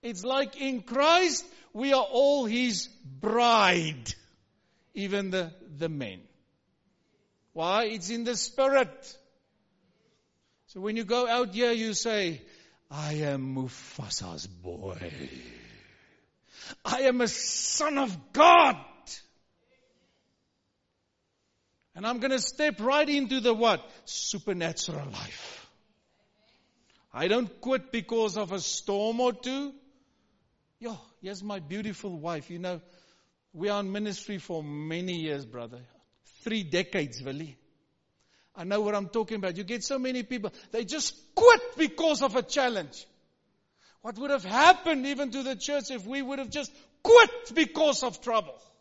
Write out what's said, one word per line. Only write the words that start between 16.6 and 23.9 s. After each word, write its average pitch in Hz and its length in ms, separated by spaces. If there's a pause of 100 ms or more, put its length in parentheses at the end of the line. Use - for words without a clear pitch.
I 254 180
am 247 180
a 233 60
son - 720
of 202 340
God. 311 460 (3250)
And 185 100
I'm 240 140
gonna 262 200
step 294 400
right 285 300
into 262 300
the 233 160
what? 220 280 (220)